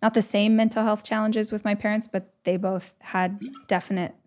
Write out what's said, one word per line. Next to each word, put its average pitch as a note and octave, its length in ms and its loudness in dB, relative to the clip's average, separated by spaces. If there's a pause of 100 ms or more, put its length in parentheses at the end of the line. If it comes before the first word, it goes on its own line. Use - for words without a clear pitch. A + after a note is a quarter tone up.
not A3 120 2
the A3+ 80 4
same G#3+ 340 4
mental A3 260 2
health G#3+ 220 0
challenges G#3+ 480 0
with G#3 120 -4
my G#3 120 0
parents, G#3+ 340 -2
but - 320 -6
they F#3 140 2
both F#3 420 -4
had G3 420 -2 (280)
definite F3+ 460 -2 (120)